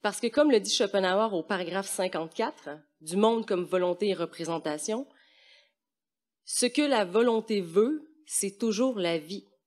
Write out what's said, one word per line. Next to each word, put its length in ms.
Parce 180
que 80
comme 240
le 80
dit 140
Schopenhauer 600
au 100
paragraphe 440
cinquante-quatre, 840
du 160
monde 280
comme 180
volonté 460
et 40
représentation, 920
ce 220
que 160
la 240
volonté 560
veut, 460
c'est 320
toujours 420
la 180
vie. 280